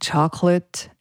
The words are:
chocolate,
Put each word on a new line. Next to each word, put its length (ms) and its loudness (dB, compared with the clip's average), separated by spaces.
chocolate, 880 0